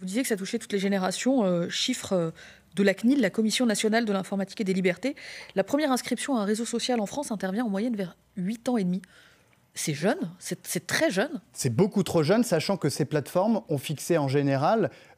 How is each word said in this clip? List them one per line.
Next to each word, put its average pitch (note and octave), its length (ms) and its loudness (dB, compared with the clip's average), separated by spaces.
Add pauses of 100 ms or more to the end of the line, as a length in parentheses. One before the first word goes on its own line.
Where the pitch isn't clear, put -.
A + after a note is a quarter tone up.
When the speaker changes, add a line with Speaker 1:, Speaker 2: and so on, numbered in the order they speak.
Speaker 1:
Vous F#3 60 -10
disiez G3+ 160 -2
que C4 60 -4
ça A3+ 80 0
touchait F#3+ 220 -4
toutes - 140 -14
les G3+ 80 0
générations. G3 640 0
Euh, F3 240 2
chiffre, - 440 -4
euh, E3+ 180 0 (440)
de G3 80 2
la G3 120 4
cnil, C4 260 4
la G3 100 4
Commission A3 360 2
nationale A3 400 2
de G#3 60 0
l'informatique G3 480 -4
et A3+ 40 -2
des F#3+ 100 2
libertés. F#3 400 0 (400)
La F#3+ 80 2
première C#4+ 300 2
inscription B3+ 440 -2
à A3 40 2
un G3+ 40 0
réseau G#3+ 200 0
social A#3 360 -2
en G3+ 60 -2
France C#4 240 -6
intervient G3+ 360 -2
en G#3+ 40 -2
moyenne G#3+ 240 -2
vers F#3+ 220 -6 (200)
huit G3+ 320 -4
ans B3 80 2
et G#3+ 60 2
demi. F3+ 180 0 (720)
C'est - 220 -4
jeune, F#3+ 240 0 (220)
c'est, - 260 -8
c'est - 180 -6
très - 280 2
jeune. G#3+ 280 -2 (120)
Speaker 2:
C'est - 180 -2
beaucoup F#3+ 320 2
trop E3 220 2
jeune, G#3 180 6
sachant F#3 340 0
que D#3 120 0
ces C#3+ 160 -2
plateformes F3+ 640 0
ont D3+ 100 0
fixé D#3+ 400 0
en C#3+ 80 0
général, C#3+ 640 2 (280)